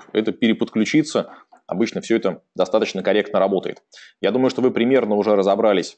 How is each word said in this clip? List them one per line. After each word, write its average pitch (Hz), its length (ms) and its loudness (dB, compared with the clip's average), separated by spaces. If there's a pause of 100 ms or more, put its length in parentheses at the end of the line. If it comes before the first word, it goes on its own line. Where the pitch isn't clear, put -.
(120)
это 110 200 -2
переподключиться. 113 1000 -2 (340)
Обычно 95 360 -4
всё 113 140 -2
это 92 260 -4 (120)
достаточно 98 480 -2
корректно 101 360 0
работает. 95 440 -2 (380)
Я 95 100 0
думаю, 127 200 2
что 127 100 -6
вы 123 120 2
примерно 113 420 2
уже 104 200 2
разобрались 98 640 2